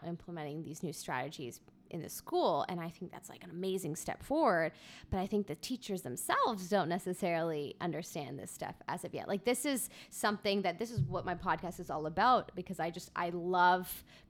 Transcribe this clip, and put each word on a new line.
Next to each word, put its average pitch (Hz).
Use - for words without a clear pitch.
implementing 160
these 147
new 160
strategies 135
in 165
the -
school. 285
And 175
I 165
think 170
that's, -
like, -
an 180
amazing 185
step -
forward. 208
But 190
I 190
think 208
the 147
teachers 202
themselves 202
don't 175
necessarily 165
understand 151
this -
stuff -
as 170
of -
yet. -
Like, -
this 240
is 277
something 202
that, 170
this 226
is 233
what -
my 175
podcast 170
is 170
all 156
about, 202
because 180
I 165
just, 175
I 175
love 180